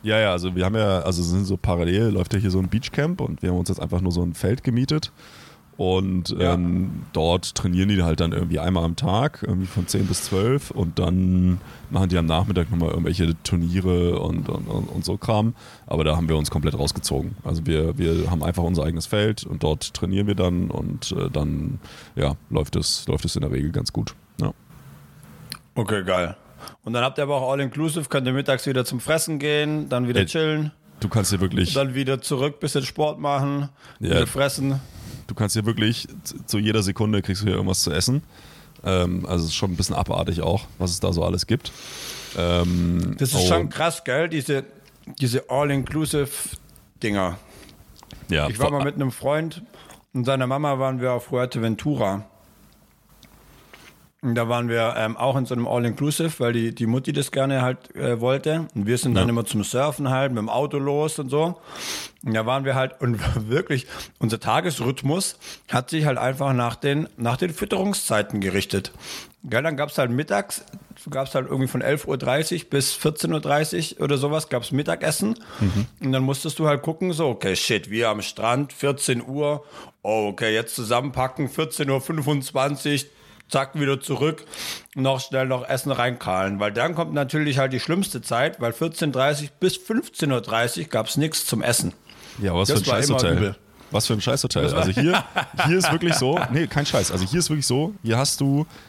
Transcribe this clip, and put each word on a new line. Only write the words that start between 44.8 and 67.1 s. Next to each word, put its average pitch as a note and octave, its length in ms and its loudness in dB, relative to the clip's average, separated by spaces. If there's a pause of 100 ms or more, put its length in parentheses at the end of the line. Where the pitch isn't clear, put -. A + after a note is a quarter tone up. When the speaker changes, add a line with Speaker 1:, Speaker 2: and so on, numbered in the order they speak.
Speaker 2:
diese B2 300 0
All-Inclusive-Dinger. C3+ 1900 -2 (920)
Speaker 1:
Ja, D2 180 2
Speaker 2:
Ich G#2+ 120 -4
war C#3+ 100 2
Speaker 1:
vor- D3 100 0
Speaker 2:
mal C#3 60 0
mit C#3+ 100 -4
einem C3+ 160 0
Freund D#3 520 -2 (500)
und B2 120 -2
seiner C3+ 220 2
Mama C#3 320 0
waren C3 220 0
wir B2+ 120 0
auf A#2+ 120 -2
Fuerteventura. A2+ 1000 0 (2000)
Und A#2+ 140 0
da A#2 120 2
waren A#2+ 220 0
wir, A#2 260 2
ähm, A2 220 -2
auch B2+ 180 2
in C3 100 0
so B2 80 -6
einem A#2+ 140 -2
All-Inclusive, C3+ 720 0
weil A#2 140 2
die, A#2 200 0
die A#2 120 -2
Mutti B2+ 260 0
das C#3+ 200 -2
gerne C3+ 300 2
halt, B2+ 320 -2
äh, A#2+ 280 -2
wollte. D3 520 0
Und G2+ 140 -2
wir A#2+ 100 2
sind A#2+ 180 2
dann F#2 100 4
Speaker 1:
Ja. A#2+ 40 2
Speaker 2:
immer A#2 140 2
zum G#2 220 -2
Surfen C#3 440 0
halt C3 220 0
mit A#2+ 60 -2
dem G#2+ 100 -2
Auto C#3 300 -2
los D3 420 0
und C3+ 100 -6
so. D#3+ 300 0 (640)
Und A2 100 -2
da A2 120 0
waren C3+ 180 0
wir C3+ 100 0
halt, C3 280 0
und A#2+ 180 0
<laughs> G#2+ 300 -2
wirklich, C3+ 360 0 (340)
unser A2 200 0
Tagesrhythmus C3+ 960 0 (320)
hat B2+ 200 -2
sich D#3 160 0
halt C3+ 120 2
einfach C3+ 360 0
nach A#2+ 240 0
den, C#3+ 400 -2